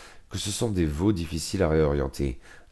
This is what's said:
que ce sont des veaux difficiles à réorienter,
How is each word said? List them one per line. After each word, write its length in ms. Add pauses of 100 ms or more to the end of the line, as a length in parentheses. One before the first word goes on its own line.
(300)
que 80
ce 120
sont 200
des 160
veaux 260
difficiles 500
à 60
réorienter, 720 (320)